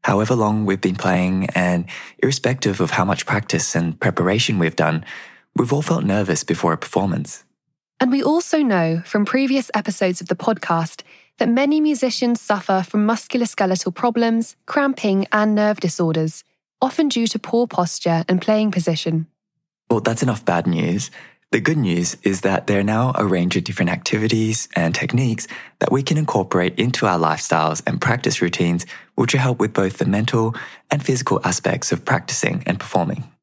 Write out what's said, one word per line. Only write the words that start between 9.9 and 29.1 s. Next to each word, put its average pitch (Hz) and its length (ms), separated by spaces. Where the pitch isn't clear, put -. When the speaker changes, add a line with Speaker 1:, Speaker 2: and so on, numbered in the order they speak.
Speaker 2:
of 175 80
the 185 60
podcast 170 680
that 220 100
many 285 320
musicians 247 640
suffer 190 440
from 208 200
musculoskeletal 214 880
problems, 233 600
cramping, 233 680
and 214 220
nerve 208 260
disorders, 160 640
often 277 260
due 233 200
to 226 100
poor 233 280
posture 170 640
and 180 140
playing 214 300
position. 165 540
Speaker 1:
Well, 113 120
that's 113 220
enough 120 220
bad 87 220
news. 85 440
The 120 100
good 156 180
news 92 460
is 95 160
that 95 260
there 101 140
are - 20
now 110 320
a 104 100
range 90 320
of 90 60
different 85 300
activities 110 840
and 85 180
techniques 120 540
that - 140
we 135 100
can 151 160
incorporate 95 640
into 120 260
our 90 100
lifestyles 78 680
and - 140
practice - 420
routines, 85 440